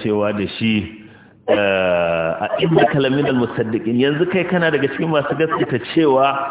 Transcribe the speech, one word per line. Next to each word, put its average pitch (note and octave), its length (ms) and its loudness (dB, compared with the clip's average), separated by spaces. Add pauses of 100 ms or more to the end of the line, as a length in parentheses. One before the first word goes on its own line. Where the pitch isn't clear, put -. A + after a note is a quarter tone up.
cewa G#2 320 0
da G2+ 80 -2 (160)
shi, A2 320 0 (560)
eh, G#2+ 80 4 (880)
"A G#2+ 40 -2 (120)
innaka D#3+ 400 2
laminal C#3 360 0 (120)
musaddiqin. A2+ 480 -2
Yanzu D3 320 2
kai F#3 160 0
kana F3 280 0
daga C#3 200 0
cikin - 160 -4
masu D3+ 280 0
gaskata D#3 440 -2 (160)
cewa C#3 320 4 (240)